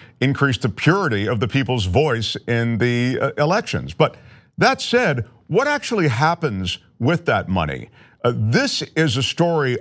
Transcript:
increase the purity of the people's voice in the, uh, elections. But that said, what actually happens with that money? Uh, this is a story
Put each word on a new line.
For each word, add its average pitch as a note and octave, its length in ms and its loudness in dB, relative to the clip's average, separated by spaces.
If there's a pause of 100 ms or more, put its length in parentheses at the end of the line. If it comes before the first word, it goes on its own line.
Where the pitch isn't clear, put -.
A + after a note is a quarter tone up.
(200)
increase C3+ 380 0
the C3 100 -2
purity C#3+ 580 0
of G#2+ 140 -2
the - 80 -2
people's B2 380 -2
voice A2+ 500 0 (100)
in A#2 300 0
the, A#2+ 420 0
uh, C#3 140 -2 (100)
elections. D3 520 -2
But - 240 2 (400)
that C4 240 2
said, E3+ 440 0 (200)
what A#3 200 2
actually A#3 420 0
happens A#2+ 680 0 (220)
with E3 260 0
that F#2+ 240 0
money? D#2 400 -2 (340)
Uh, B2 140 2
this B2 460 0 (120)
is D3 220 2
a C3+ 60 0
story D3+ 580 0